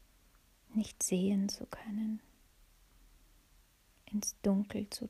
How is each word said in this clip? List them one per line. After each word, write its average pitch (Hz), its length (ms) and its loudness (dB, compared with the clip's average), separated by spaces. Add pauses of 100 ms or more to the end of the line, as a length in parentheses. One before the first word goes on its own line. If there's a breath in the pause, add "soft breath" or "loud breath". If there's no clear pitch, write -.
(720)
nicht - 280 -2
sehen 196 480 4
zu - 160 -6
können, 220 560 -4 (1800)
ins - 360 -4
Dunkel 202 480 2
zu - 200 -8